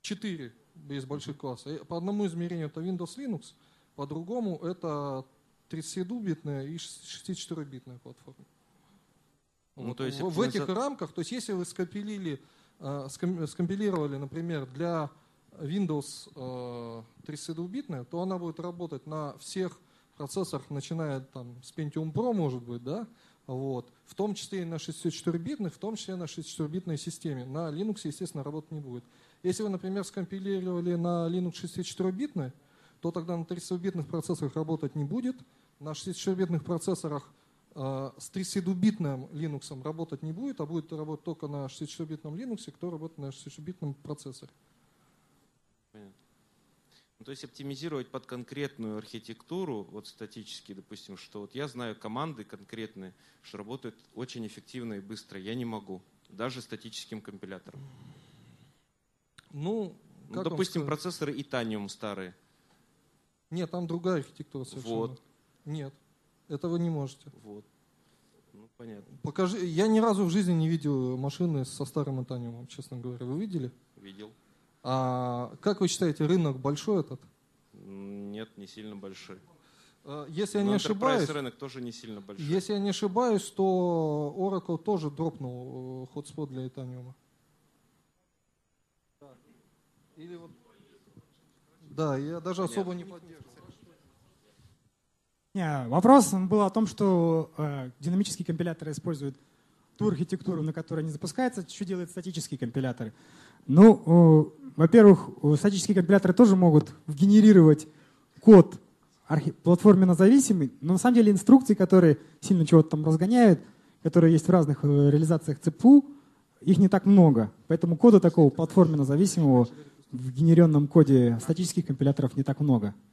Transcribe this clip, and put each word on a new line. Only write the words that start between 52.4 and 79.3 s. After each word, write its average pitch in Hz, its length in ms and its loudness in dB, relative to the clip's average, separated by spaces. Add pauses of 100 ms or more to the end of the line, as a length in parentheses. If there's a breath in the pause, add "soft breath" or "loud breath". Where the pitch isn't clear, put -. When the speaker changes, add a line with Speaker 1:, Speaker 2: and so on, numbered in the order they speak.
Speaker 2:
конкретные, 101 680 -18 (260)
что - 160 -20
работают 110 380 -16 (200)
очень 120 320 -14
эффективно 113 480 -16
и 98 60 -14
быстро, 101 400 -18
я 101 140 -12
не 127 100 -8
могу, 101 380 -12 (260)
даже 123 320 -12
статическим 110 600 -18
компилятором. 95 580 -20 (1700 soft breath)
Speaker 1:
Ну, 180 420 -8 (340)
Speaker 2:
Ну, - 60 -20
Speaker 1:
как - 20 -6
вам 185 80 -8
Speaker 2:
допустим, 175 380 -4
Speaker 1:
сказать? 143 60 -6
Speaker 2:
процессоры 151 500 -6
Itanium 110 500 -8
старые. 95 460 -14 (1160)
Speaker 1:
Нет, 165 200 -8
там 175 160 -8
другая 170 300 -4
архитектура 135 480 -12
совершенно. 117 320 -10
Speaker 2:
Вот. 113 260 -8 (420)
Speaker 1:
Нет, 147 300 -12 (540)
это 160 200 -8
вы 170 120 -4
не 170 100 -2
можете. 143 400 -10 (120)
Speaker 2:
Вот. 104 220 -20 (880)
Ну, 107 240 -20
понятно. 113 460 -20
Speaker 1:
Покажи, 185 420 -6
я 175 220 -2
ни 220 140 2
разу 208 240 0
в 175 60 -2
жизни 180 220 0
не 160 160 0
видел 139 480 -4
машины 139 480 -4
со - 220 -12
старым 139 340 -6
Itanium, 120 460 -12
честно - 320 -18
говоря. 123 260 -12
Вы 135 160 -8
видели? 170 300 -8 (260)
Speaker 2:
Видел. 98 340 -20 (580)
Speaker 1:
А 127 640 -6 (100)
как 202 180 -2
вы 185 80 0
считаете, 156 380 -2
рынок 156 340 -2
большой 147 400 -4
этот? 127 200 -10 (520)
Speaker 2:
М, 98 580 -16
нет, 107 260 -16
не 98 120 -20
сильно 107 260 -18
большой. 98 440 -18 (640)